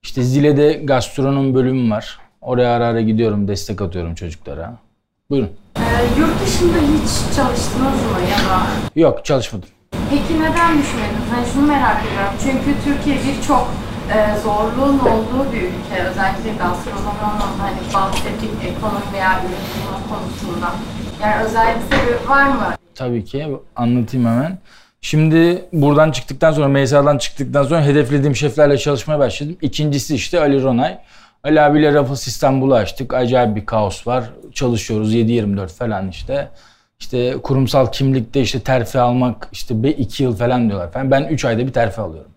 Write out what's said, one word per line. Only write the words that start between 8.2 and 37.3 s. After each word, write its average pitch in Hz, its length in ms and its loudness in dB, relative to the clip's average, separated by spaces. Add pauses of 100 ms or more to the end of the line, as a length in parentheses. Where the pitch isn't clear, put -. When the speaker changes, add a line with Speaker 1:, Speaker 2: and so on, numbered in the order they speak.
Speaker 2:
ya 202 200 0
da? 185 160 2 (300)
Speaker 1:
Yok, 156 280 2
çalışmadım. 117 440 -4 (420)
Speaker 2:
Peki 311 300 0
neden 320 380 2
düşmediniz? 226 520 -2
Hani 240 240 -2
şunu 285 120 4
merak 254 400 2
ediyorum. 202 260 -2 (100)
Çünkü 277 420 0
Türkiye 285 320 0
birçok, - 520 0 (460)
e, 214 260 2
zorluğun 233 580 0
olduğu 233 540 0
bir 220 100 -2
ülke. 185 480 -6
Özellikle 190 480 -2
gastronomi 196 640 -4
anlamında 208 400 -2
hani 196 160 -4 (160)
bahsettiğim - 680 -2
ekonomi 202 500 -6
veya 185 280 0
üretim - 680 -6
konusunda. 175 640 -6 (500)
Yani 214 220 0
özel 226 320 2
bir 277 200 0
sebebi 240 340 0
var 277 180 4
mı? 208 260 -2 (200)
Speaker 1:
Tabii 120 300 -4
ki. 147 240 -6 (280)
Anlatayım 120 500 0
hemen. 143 320 0 (420)
Şimdi 165 720 4
buradan 151 380 4
çıktıktan 151 420 0
sonra, 147 160 2
M 139 180 4
S 143 120 4
A'dan 143 200 4
çıktıktan 135 440 -2
sonra 156 200 2
hedeflediğim 143 540 2
şeflerle 143 420 4
çalışmaya 147 400 -2
başladım. 143 440 -2
İkincisi 147 520 -2
işte 160 260 0
Ali 139 220 2
Ronay. 135 360 0 (460)
Ali 151 160 4
abiyle 147 340 6
Ruffles 135 320 0
İstanbul'u 135 480 2
açtık. 117 400 -2
Acayip 127 420 2
bir 107 100 -6
kaos 107 400 -2
var. 120 240 -2 (220)
Çalışıyoruz 110 600 -2
yedi 117 180 2
yirmi 104 240 0
dört 92 160 -6
falan 101 360 -4
işte. 143 400 -6 (520)
İşte 127 420 -2